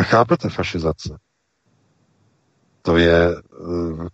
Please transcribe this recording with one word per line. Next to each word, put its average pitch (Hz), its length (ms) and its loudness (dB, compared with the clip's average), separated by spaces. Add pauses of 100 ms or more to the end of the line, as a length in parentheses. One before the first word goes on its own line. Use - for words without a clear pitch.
chápete, 117 480 2
fašizace? 80 680 -6 (1600)
To 82 160 2
je, 85 320 4
eh, 85 840 -8